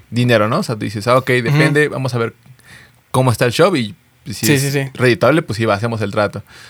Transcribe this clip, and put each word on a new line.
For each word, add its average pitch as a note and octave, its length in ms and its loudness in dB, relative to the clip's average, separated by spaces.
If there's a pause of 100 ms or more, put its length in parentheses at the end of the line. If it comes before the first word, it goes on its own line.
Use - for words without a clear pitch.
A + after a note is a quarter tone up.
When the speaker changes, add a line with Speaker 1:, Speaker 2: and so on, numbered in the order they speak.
Speaker 1:
dinero, A#2 400 2
¿no? C#3+ 100 -2
O G3+ 40 -4
sea, B2+ 120 -6
tú G#2 60 -10
dices, G#2+ 260 -6
"Ah, B2 100 4
ok, C3 120 -2
Speaker 2:
Ujú. B2 220 0
Speaker 1:
depende, D3+ 380 2
vamos C3 260 -6
a - 20 -4
ver A2+ 160 -4 (760)
cómo C3 200 2
está A2 140 -2
el A#2+ 60 2
show D#3+ 240 2
y A2 180 -4 (320)
si G#2 80 -12
Speaker 2:
Sí, G#2+ 200 0
Speaker 1:
es C3+ 80 2
Speaker 2:
sí, C#3 100 -2
sí. C#3 220 -4
Speaker 1:
reditable, B2 480 2
pues A#2+ 160 -6
sí, A2+ 80 -2
va, G#2+ 80 2
hacemos A2 280 -4
el G2+ 100 -4
trato". G#2 320 -2 (260)